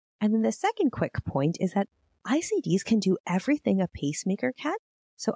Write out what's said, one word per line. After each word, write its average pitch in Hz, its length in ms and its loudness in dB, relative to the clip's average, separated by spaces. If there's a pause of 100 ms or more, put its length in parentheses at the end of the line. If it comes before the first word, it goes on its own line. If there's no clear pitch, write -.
(180)
And 214 140 2
then 220 80 4
the 220 100 2
second 370 420 0
quick - 340 -2
point 147 340 0
is 185 140 0
that 202 140 0 (340)
I 285 180 0
C 392 220 -2
Ds 180 200 2
can 220 180 2
do 190 160 2 (100)
everything 196 540 0
a 180 80 0
pacemaker 190 640 -4
can, 330 220 -4 (400)
so - 200 -2